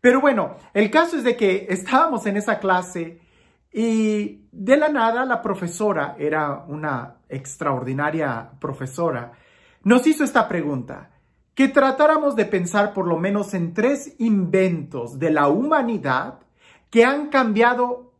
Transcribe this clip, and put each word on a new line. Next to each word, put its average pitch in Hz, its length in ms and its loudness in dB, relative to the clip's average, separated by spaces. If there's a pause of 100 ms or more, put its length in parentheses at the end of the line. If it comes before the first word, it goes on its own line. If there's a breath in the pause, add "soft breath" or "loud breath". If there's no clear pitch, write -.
Pero 254 180 6
bueno, 262 360 2 (180 loud breath)
el 208 180 2
caso 339 240 2
es 262 80 -4
de 240 140 0
que 196 320 0
estábamos 254 560 0
en 202 100 -2
esa 208 240 -2
clase 180 600 -4 (500 soft breath)
y 214 800 -2
de 233 240 2
la 302 140 2
nada 240 340 0
la 247 180 -4
profesora, 185 800 -4
era 151 480 -4
una 143 480 -8 (140)
extraordinaria 135 1300 -4
profesora, 135 720 -6 (520 soft breath)
nos 247 220 6
hizo 302 200 4
esta 226 220 2
pregunta, 143 640 -6 (420)
que 269 160 2
tratáramos 285 680 4
de 220 100 2
pensar 202 480 -2
por 185 140 -2
lo 165 100 0
menos 202 360 -2
en 170 200 -4
tres 269 460 -2
inventos 180 1000 0
de 156 140 0
la 147 160 4
humanidad 185 920 0 (500 soft breath)
que 233 160 6
han 294 240 0
cambiado 247 920 2